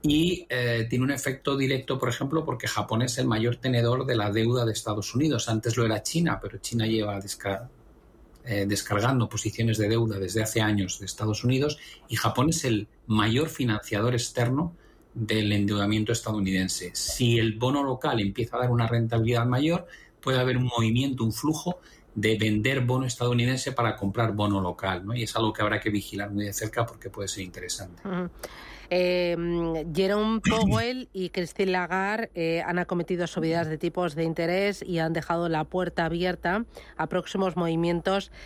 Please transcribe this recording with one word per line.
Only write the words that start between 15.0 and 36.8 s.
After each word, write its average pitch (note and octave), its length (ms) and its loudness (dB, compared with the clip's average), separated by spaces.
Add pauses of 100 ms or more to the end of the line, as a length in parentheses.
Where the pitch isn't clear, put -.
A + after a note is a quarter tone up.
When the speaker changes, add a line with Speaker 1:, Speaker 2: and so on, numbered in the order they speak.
Speaker 1:
del G#2+ 360 0
endeudamiento G#2 600 2
estadounidense. F#2+ 840 -2
Si A#2 460 2
el A2 180 2
bono C3 260 2
local C3 360 0
empieza G#2+ 380 -2
a - 20 -2
dar B2 100 2
una A#2 160 4
rentabilidad A#2 640 2
mayor, D3+ 400 2 (340)
puede C3 180 2
haber B2+ 180 2
un B2+ 80 2
movimiento, A#2+ 580 2
un A2 100 -2
flujo D#3 460 -2 (340)
de A2 240 2
vender G#2+ 420 2
bono B2+ 260 2
estadounidense B2 680 0
para A#2 240 0
comprar G#2 340 0
bono G2+ 300 2
local, F#2 440 -2
¿no? G#2+ 80 -4
Y A#2 100 -2
es - 120 -6
algo A2 160 2
que A2 100 -4
habrá G#2 200 2
que A2 80 -2
vigilar G2+ 420 -4
muy G2+ 140 -2
de G2 80 -6
cerca A2+ 320 -2
porque - 240 -14
puede G2 180 -8
ser F#2+ 160 -8
interesante. F2+ 640 -10
Speaker 2:
Ujú. F3+ 220 -4 (600)
Eh, E3+ 1040 0
Jerome G#3 460 2
<clears throat> - 100 2
Powell A3+ 640 2
y F#3 200 -4
Christine F#3 420 0
Lagarde, F#3 600 -2
eh, E3 320 0
han F3 140 0
acometido F3 480 0
subidas E3 400 0
de D#3 100 -4
tipos E3+ 380 -2
de E3 80 0
interés F3 580 0
y E3+ 180 -2
han D#3+ 120 2
dejado E3+ 380 0
la D3+ 160 0
puerta F3 400 -2
abierta F3 580 0 (320)